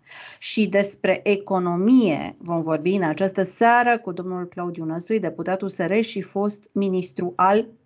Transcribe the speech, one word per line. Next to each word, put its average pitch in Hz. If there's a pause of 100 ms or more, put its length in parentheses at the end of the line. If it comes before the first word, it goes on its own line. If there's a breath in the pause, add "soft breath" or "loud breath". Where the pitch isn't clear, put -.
(400 loud breath)
Și -
despre 190
economie 190
vom 170
vorbi 156
în 190
această 190
seară 233
cu 233
domnul 180
Claudiu 175
Năsui, 170
deputat 175
U 202
S 185
R 190
și 220
fost 208
ministru 185
al 202 (180)